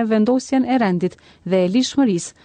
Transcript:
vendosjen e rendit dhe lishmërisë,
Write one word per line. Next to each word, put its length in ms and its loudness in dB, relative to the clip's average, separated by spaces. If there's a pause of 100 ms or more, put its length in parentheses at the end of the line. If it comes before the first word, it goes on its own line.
vendosjen 580 0
e 160 0
rendit 360 -2 (260)
dhe 260 2
lishmërisë, 640 0 (120)